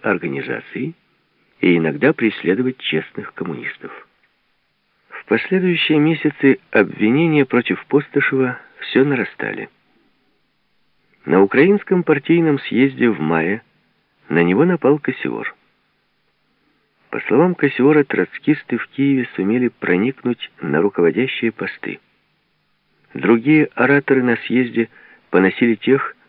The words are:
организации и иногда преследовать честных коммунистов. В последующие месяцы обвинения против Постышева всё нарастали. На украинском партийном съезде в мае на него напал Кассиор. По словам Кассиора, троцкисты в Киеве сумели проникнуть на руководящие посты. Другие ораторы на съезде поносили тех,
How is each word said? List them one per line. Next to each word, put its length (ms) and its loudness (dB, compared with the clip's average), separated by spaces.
организации 920 -6
и 180 4
иногда 340 0
преследовать 640 -2
честных 560 -8
коммунистов. 580 -12
В 160 -20
последующие 720 0
месяцы 600 2
обвинения 760 2
против 400 -2
Постышева 720 -2
всё 240 0
нарастали. 640 -6
На 160 2
украинском 640 2
партийном 560 2
съезде 500 0
в 120 -2
мае 420 -2
на 140 2
него 240 2
напал 320 2
Кассиор. 560 -8
По 120 -8
словам 340 2
Кассиора, 500 2
троцкисты 720 -4
в 120 -8
Киеве 460 -2
сумели 340 0
проникнуть 800 -2
на 220 -2
руководящие 720 0
посты. 480 -12
Другие 640 2
ораторы 480 2
на 140 0
съезде 520 -2
поносили 460 2
тех, 420 0